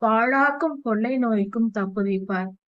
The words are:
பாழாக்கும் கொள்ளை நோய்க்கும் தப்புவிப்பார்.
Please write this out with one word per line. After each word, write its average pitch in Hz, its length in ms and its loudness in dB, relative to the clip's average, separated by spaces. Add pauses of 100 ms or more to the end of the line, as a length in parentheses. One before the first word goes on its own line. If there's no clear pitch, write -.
பாழாக்கும் 269 800 2
கொள்ளை 233 340 0
நோய்க்கும் 220 640 0
தப்புவிப்பார். 190 680 -2 (180)